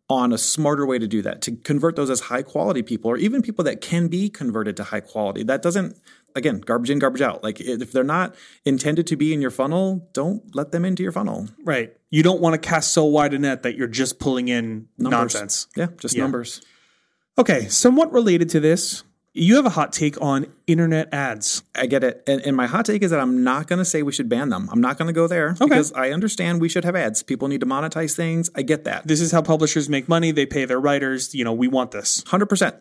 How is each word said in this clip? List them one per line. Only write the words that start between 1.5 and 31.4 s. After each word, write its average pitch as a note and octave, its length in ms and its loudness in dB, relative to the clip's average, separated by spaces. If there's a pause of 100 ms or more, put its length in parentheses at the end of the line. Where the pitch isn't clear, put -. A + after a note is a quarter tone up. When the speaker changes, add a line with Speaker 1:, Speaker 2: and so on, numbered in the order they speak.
Speaker 1:
convert D3 440 -2
those C#3 140 0
as B2 100 0
high B2 220 -4
quality D3+ 400 -2
people, A2+ 280 -4
or A#2+ 60 0
even A3+ 240 0
people G#3 240 -2
that - 160 -2
can E3+ 280 -2
be F#3 200 -2
converted A2 480 -4
to G#2 80 -10
high G#2 160 -6
quality. G#2 440 -6
That C3 180 -2
doesn't, F3 340 -2 (400)
again, B2 240 -2
garbage A#2+ 300 -2
in, C#3+ 80 2
garbage C3 240 0
out. B2 200 -2
Like, G#2+ 160 -6
if A#2+ 320 -6
they're C3 140 2
not E3 300 -2 (320)
intended D3 400 0
to E3 100 -2
be D3+ 160 0
in D3+ 80 -2
your C3 100 -2
funnel, F3 600 -2
don't F3 420 -4
let D3 180 -4
them E3+ 120 0
into F#3 180 -2
your F#3+ 100 -4
funnel. - 360 -4 (160)
Speaker 2:
Right. B2+ 300 -2 (160)
You D3+ 120 4
don't F3+ 180 6
wanna E3 180 2
cast D#3+ 340 0
so D#3 140 4
wide D3 280 4
a C3+ 40 -2
net C3+ 240 -2
that A#2 140 -2
you're B2 120 -2
just B2+ 320 -2
pulling B2+ 280 0
in A2+ 380 -2 (120)
Speaker 1:
Numbers. B2+ 120 0 (240)
Speaker 2:
nonsense. G#2 400 -6
Speaker 1:
Yeah, F3 120 -2 (120)
just - 160 -4
Speaker 2:
Yeah. C#3 100 0
Speaker 1:
numbers. A#2+ 360 -6 (800)
Speaker 2:
Okay, C#3+ 300 4
somewhat C#4 440 2
related F3+ 380 4
to D#3 100 2
this, D#3 420 0 (340)
you F#3+ 200 6
have C#4 100 4
a A3 40 2
hot D#3+ 220 -2
take D3 300 -2
on C#3 240 0 (220)
internet D#3+ 440 2
ads. B2+ 520 -4 (100)
Speaker 1:
I B2+ 120 0
get C3 180 2
it. A#2+ 240 -2
And, C3+ 140 2
and C#3 140 0
my B2 120 0
hot G3+ 160 0
take G#3 180 0
is F3+ 80 2
that D#3+ 80 2
I'm B2+ 240 2
not C3+ 240 0
gonna F3+ 180 0
say D#3 200 -2
we C#3 80 -2
should C3 160 -4
ban B2 220 0
them. G2 200 -4
I'm A#2 100 2
not B2+ 160 2
gonna E3 160 -2
go E3 140 2
there E3 240 0 (100)
Speaker 2:
Okay. B3+ 40 4
Speaker 1:
because D#3 300 4
I C3 180 0
understand F3 480 -2
we E3 80 2
should E3+ 160 -2
have F3 100 0
ads. B2 300 -2
People C3+ 240 -4
need C#3 100 -2
to B2+ 80 -2
monetize D#3 480 -2
things. E3 400 -2
I C#3+ 80 -4
get D3+ 220 0
that. - 240 -6
Speaker 2:
This D#3 120 4
is E3 120 0
how E3 100 6
publishers D#3 460 2
make C#3 200 -2
money. E3 220 2
They D3 160 2
pay C#3 200 -2
their B2+ 120 0
writers. C3+ 560 0
You C3 80 -2